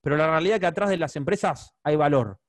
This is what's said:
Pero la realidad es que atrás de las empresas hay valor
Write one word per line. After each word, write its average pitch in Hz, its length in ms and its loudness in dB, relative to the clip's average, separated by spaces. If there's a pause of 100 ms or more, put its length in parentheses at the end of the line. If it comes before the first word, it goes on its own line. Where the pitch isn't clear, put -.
Pero 143 160 -2
la 156 140 2
realidad 165 260 2
es 196 40 -2
que 180 60 0
atrás 196 240 -2
de 185 80 0
las 156 180 -4
empresas 165 640 -4
hay 151 140 0
valor 139 420 2 (100)